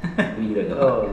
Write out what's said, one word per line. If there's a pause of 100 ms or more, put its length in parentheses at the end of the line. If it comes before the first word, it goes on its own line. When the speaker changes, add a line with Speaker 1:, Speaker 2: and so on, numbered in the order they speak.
Speaker 1:
<laughs>
වීරකමක්.
Speaker 2:
ඔව්, (180)